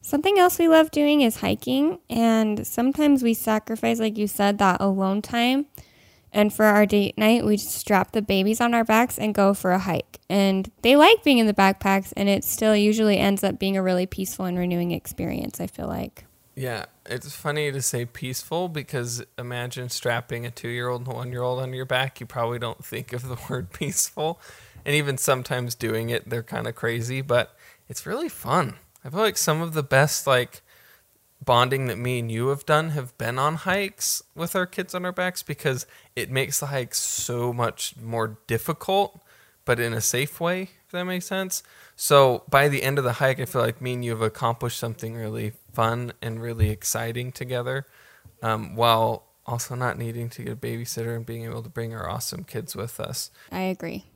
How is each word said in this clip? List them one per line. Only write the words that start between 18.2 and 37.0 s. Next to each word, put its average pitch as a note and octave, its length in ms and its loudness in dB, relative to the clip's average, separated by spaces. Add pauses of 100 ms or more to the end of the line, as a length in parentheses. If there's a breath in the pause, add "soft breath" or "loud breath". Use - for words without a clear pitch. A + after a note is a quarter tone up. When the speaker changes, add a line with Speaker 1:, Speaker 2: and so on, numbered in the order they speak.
Speaker 2:
because B2 560 -8 (140)
imagine B2 500 -8
strapping A#2+ 580 -4
a A#2+ 40 -8
two-year-old A#2+ 520 -6
and B2+ 100 -10
a - 40 -8
one-year-old B2 440 -4
on B2+ 120 -6
your C3 140 -8
back. C3 340 -2
You A#2 60 -10
probably A#2+ 320 -4
don't A2+ 260 -8
think A2+ 300 -10
of B2 140 -8
the B2 160 -8
<laughs> - 60 -14
word G2 220 -6
peaceful. - 680 -4 (440 loud breath)
And C#3+ 100 0
even C#3+ 240 0
sometimes B2 560 -2
doing A2+ 360 -4
it, A#2 200 -4
they're A#2 140 -4
kinda A#2 280 -6
crazy, A#2+ 480 -4
but B2 360 0 (320 soft breath)
it's - 180 -14
really C#4 220 -4
fun. C3+ 480 -2 (280)
I B2+ 60 -12
feel E3 100 -6
like A3 160 0
some D#3 240 0
of E3 140 -4
the D#3 80 0
best, C#3 460 2
like, B2+ 340 0 (840 soft breath)
bonding B2+ 440 4
that G2+ 100 -4
me B2 220 -2
and A#2 100 -4
you A#2 180 -2
have C#3 180 -4
done D#3+ 240 2
have C3 280 -6
been A#2 200 -4
on D3+ 180 0
hikes - 640 -4 (140)
with E3+ 200 -6
our F#3 100 0
kids F#3 280 -8
on F3+ 100 -6
our F3+ 80 -4
backs F3+ 300 -4
because C3+ 440 -4 (280 soft breath)
it A#2+ 160 -6
makes C3+ 300 -2
the D3 60 -8
hike C3+ 280 -6
so A#2+ 580 -4